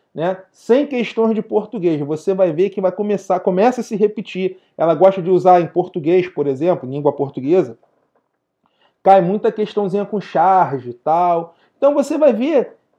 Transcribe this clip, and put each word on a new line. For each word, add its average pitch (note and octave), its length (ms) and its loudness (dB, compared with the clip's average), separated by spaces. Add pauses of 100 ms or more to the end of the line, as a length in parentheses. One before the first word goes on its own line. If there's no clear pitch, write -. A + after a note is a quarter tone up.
(140)
né? F3+ 380 -6
Cem C4+ 340 0
questões A3+ 480 -2
de G#3+ 80 -2
português, F3+ 600 -2
você D#3 320 -4
vai F#3+ 180 2
ver F3 180 0
que G3 120 -8
vai F#3 100 0
começar, G3 480 -4
começa G#3 420 0
a - 20 -8
se A3+ 120 -8
repetir. F#3+ 640 -4 (180)
Ela E3 160 2
gosta F#3+ 280 4
de E3+ 80 -4
usar F3+ 320 4
em E3 60 -4
português, F3+ 600 -2
por D3 200 -4
exemplo, C#3 420 -2
língua C#3+ 240 -2
portuguesa, C#3 640 -2 (1200)
cai F#3+ 200 6
muita G#3 300 -2
questãozinha G3+ 540 -4
com G3+ 140 -6
charge D#3+ 680 0
e A#2+ 40 -12
tal. E3+ 640 -2 (220)
Então C#4 160 2
você D4 240 -2
vai C#4+ 160 6
ver B3 420 -2 (240)